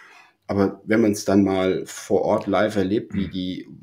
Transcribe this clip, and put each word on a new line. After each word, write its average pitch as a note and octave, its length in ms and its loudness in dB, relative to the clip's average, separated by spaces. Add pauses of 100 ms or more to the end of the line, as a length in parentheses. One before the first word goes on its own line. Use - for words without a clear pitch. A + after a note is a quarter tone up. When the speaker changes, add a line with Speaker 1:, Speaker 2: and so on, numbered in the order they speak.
(480)
Speaker 1:
Aber G2 380 0
wenn A2+ 160 2
man's G#2 240 0
dann G2 180 4
mal F#2+ 420 0
vor - 380 -2
Ort G#2 240 0
live G#2 280 0
erlebt, G2 380 -2
wie F#2+ 120 -4
Speaker 2:
Hm. E2 60 -8
Speaker 1:
die, F2+ 360 -8 (160)